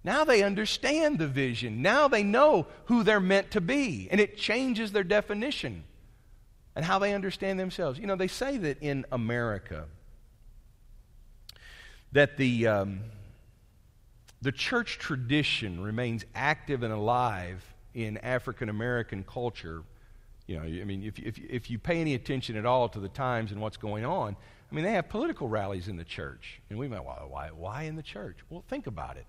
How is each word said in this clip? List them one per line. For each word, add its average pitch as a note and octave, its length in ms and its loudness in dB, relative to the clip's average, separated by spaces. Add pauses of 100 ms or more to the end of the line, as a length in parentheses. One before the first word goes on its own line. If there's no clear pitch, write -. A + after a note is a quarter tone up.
Now C4+ 220 4
they A3 180 8
understand B3+ 760 2
the D#3+ 80 2
vision. B2 560 0
Now C4+ 260 6
they A3 140 4
know A3+ 440 6 (200)
who A#3 160 6
they're G#3 180 8
meant F#3+ 320 4
to G#3 80 2
be. F3 500 0
And G3+ 100 6
it G3+ 160 4
changes A3+ 560 0
their G3+ 120 4
definition G3+ 800 0 (880)
and D3 100 -2
how F#3+ 140 2
they G3+ 160 2
understand F#3+ 460 -2
themselves. E3+ 380 -2
You G3+ 80 -8
know, G3 100 0
they F#3 120 0
say C#4 280 -4
that D3+ 260 -2
in C#3 300 -2
America A2 720 -2 (2250)
that C#3+ 240 6
the, B2 300 4
um, G2+ 340 2 (1400)
the C3+ 100 0
church - 460 -2
tradition B2 840 0
remains A2+ 440 -2 (100)
active C#3 480 0
and A2 100 -2
alive G#2 720 0 (300)
in A2 240 -6
African A#2+ 500 -4
American A2 540 -4
culture. F2 600 -8 (640)
You F#2 100 -6
know, D#2+ 60 -6
I E2+ 220 -6
mean, G2 180 -6
if, G#2+ 160 -8
if, - 200 -8
if - 320 -8
you A#2 80 -4
pay E3+ 220 0
any D#3 140 0
attention B2 420 -4
at G#2+ 100 -2
all B2 240 4
to G#2+ 100 -8
the G2 80 -6
times A#2 440 -2
and G#2 80 -8
what's G#2+ 160 -6
going G#2+ 280 -4
on, C3+ 320 -4 (340)
I - 40 -10
mean, D#3 100 -2
they G#3+ 80 0
have F#3 160 0
political A3 400 -4
rallies G2 400 -2
in F#2+ 80 -8
the E2 80 -10
church. - 560 -12 (100)
And G#2 80 -8
we C#3 100 -6
might, G2 160 -8
"Why, C2 140 -10 (100)
why, C#2+ 220 -10
why F#2+ 340 -8
in D#3 100 -8
the D#3+ 80 -10
church?" - 360 -12 (120)
Well, E3+ 180 -14
think C4+ 200 -8
about D2+ 280 -10
it. - 120 -16